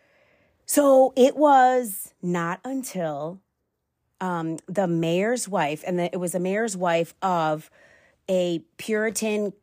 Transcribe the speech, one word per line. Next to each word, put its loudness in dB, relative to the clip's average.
So 6
it 6
was 4
not -4
until, -6
um, -4
the -2
mayor's -2
wife, -4
and -4
the, -4
it -6
was -6
the -4
mayor's -4
wife -2
of -2
a -2
Puritan, -4